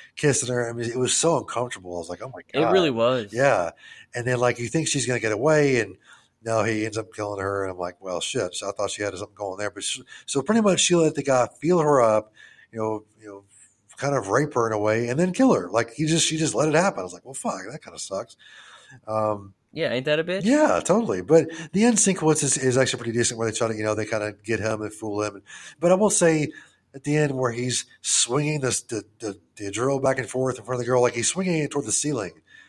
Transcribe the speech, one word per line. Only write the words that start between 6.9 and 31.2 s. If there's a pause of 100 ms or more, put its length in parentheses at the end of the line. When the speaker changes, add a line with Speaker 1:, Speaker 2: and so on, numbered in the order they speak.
Speaker 1:
up
killing
her.
And
I'm
like,
"Well,
shit."
So
I
thought
she
had
something
going
there,
but
she, (220)
so
pretty
much
she
let
the
guy (120)
feel
her
up, (380)
you
know, (160)
you
know, (520)
kind
of
rape
her
in
a
way,
and
then
kill
her.
Like,
he
just,
she
just
let
it
happen.
I
was
like,
"Well,
fuck, (100)
that
kinda
sucks." (680)
Um, (180)
Speaker 2:
Yeah,
ain't
that
a
bitch?
Speaker 1:
Yeah,
totally.
But (260)
the
end
sequence
is,
is
actually
pretty
decent,
where
they
try
to,
you
know,
they
kinda (120)
get
him
and
fool
him. (360)
But
I
will
say, (420)
at
the
end
where
he's (160)
swinging
this,
the, (160)
the, (180)
the
drill
back
and
forth
in
front
of
the
girl,
like,
he's